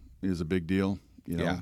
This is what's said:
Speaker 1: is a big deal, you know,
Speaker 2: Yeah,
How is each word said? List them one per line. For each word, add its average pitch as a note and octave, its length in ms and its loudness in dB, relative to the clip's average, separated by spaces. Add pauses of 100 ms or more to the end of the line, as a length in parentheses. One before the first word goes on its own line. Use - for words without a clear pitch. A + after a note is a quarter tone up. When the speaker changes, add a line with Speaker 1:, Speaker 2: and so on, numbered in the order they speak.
(220)
Speaker 1:
is F#2 200 0
a E2+ 40 0
big E2+ 220 0
deal, F#2+ 320 2 (260)
you E2+ 120 -4
know, E2 60 2
Speaker 2:
Yeah, F2 180 0